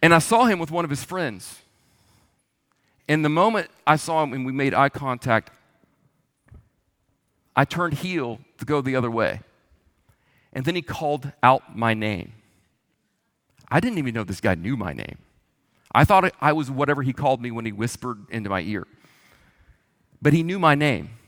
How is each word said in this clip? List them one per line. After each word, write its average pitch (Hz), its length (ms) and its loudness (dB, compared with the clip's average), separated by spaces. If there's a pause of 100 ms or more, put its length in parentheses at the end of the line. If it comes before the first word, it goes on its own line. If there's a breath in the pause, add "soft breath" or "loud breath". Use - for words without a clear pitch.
And 165 140 6
I 165 60 6
saw 233 240 4
him 202 160 2
with 160 100 -8
one 170 140 -2
of 151 60 -6
his 139 120 -6
friends. 147 580 -8 (1500)
And 156 160 0
the 151 40 4
moment 180 400 2 (160)
I 156 120 4
saw 160 260 -2
him 139 100 -4
and 131 140 -6
we 131 60 -6
made 139 200 0
eye 139 160 4
contact, 127 640 -2 (2000)
I 139 80 4
turned 170 300 -4
heel 143 440 -4 (200)
to - 60 -12
go 147 160 0
the 131 140 -2
other 123 160 0
way. 113 300 -2 (1120)
And 131 120 -6
then 175 120 -2
he 170 60 -4
called 143 500 -6 (100)
out 127 340 4
my 117 180 2
name. 107 380 -6 (1400)
I 147 100 2
didn't 226 180 -2
even 127 160 -2
know 113 80 -2
this 95 180 -8
guy 101 140 2
knew 92 220 -4
my 90 160 -6
name. 53 260 -10 (760)
I 139 120 6
thought 190 360 4
I 151 120 2
was 151 180 -2
whatever 139 320 0
he 131 100 -2
called 131 300 -2
me 120 80 -6
when 113 140 -8
he 113 80 -6
whispered 113 460 -6 (120)
into 104 180 -8
my 98 120 -2
ear. 95 260 -6 (1400 soft breath)
But 147 100 6
he 165 120 4
knew 185 160 -4
my 156 160 6
name 139 340 0 (180)